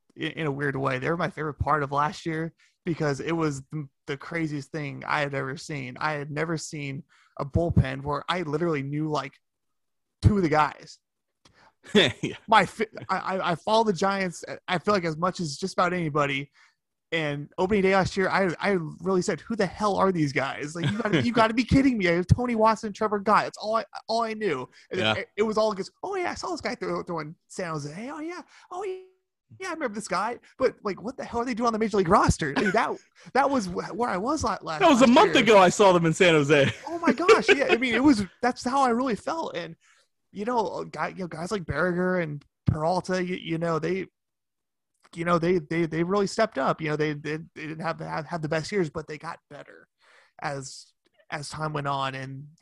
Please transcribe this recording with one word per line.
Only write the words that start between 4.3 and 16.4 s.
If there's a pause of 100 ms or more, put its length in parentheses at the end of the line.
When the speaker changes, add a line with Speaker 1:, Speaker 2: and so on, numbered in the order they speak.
Speaker 1:
thing
I
had
ever
seen.
I
had
never
seen (360)
a
bullpen
where
I
literally
knew,
like, (880)
two
of
the
guys.
Speaker 2:
<laughs> (840)
Yeah. (360)
Speaker 1:
My
fi-, (240)
I,
I,
I
follow
the
Giants, (240)
I
feel
like,
as
much
as
just
about
anybody. (600)